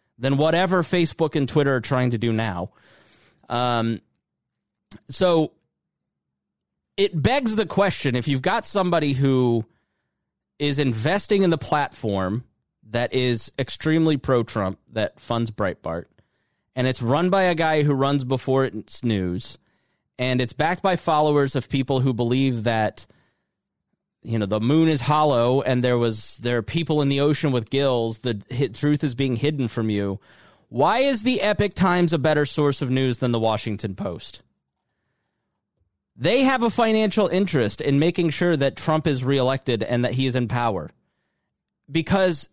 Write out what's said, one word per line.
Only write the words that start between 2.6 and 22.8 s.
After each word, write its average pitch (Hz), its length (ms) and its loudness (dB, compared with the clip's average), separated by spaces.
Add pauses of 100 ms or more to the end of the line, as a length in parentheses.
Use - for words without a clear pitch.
Um, 117 520 0 (1120)
so 165 400 2 (1500)
it 190 240 0
begs 226 360 0
the 208 100 0
question, 156 480 0
if 123 140 -2
you've 135 120 0
got 202 240 -2
somebody 170 480 0
who 127 520 2 (920)
is 143 200 -2
investing 151 640 0
in 180 80 4
the 156 80 2
platform 110 840 -2 (460)
that 120 220 -2
is 127 460 -2
extremely 160 580 0
pro-Trump, 113 640 -2 (140)
that 110 260 -4
funds 113 320 -4
Breitbart, 85 540 -4 (720)
and 127 100 0
it's 127 160 -2
run 151 280 0
by 190 120 2
a 180 140 2
guy 156 260 2
who 147 100 2
runs 139 320 2
Before 135 400 0
It's - 380 -8
News, 95 560 -2 (580)
and 127 240 -2
it's 123 120 -2
backed 165 300 -2
by 190 120 2
followers 151 640 2
of 123 120 -4
people 135 300 0
who 127 160 2
believe 123 500 0
that, 113 400 0 (1160)